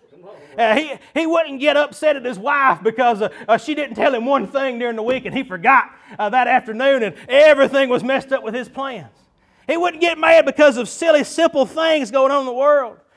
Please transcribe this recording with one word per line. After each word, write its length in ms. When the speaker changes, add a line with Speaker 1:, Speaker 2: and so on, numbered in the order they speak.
Speaker 1:
Come 100
on, 100
bro. 100
Speaker 2:
Uh, 120
he, 160
he 120
wouldn't 320
get 180
upset 380
at 100
His 140
wife 460
because, 360
uh, 100
uh, 100
she 160
didn't 220
tell 180
Him 120
one 200
thing 320
during 160
the 80
week 220
and 100
He 80
forgot, 480
uh, 80
that 180
afternoon 560
and 140
everything 600
was 160
messed 280
up 120
with 100
His 140
plans. 480
He 100
wouldn't 240
get 180
mad 280
because 300
of 120
silly, 360
simple 420
things 460
going 180
on 100
in 60
the 60
world. 460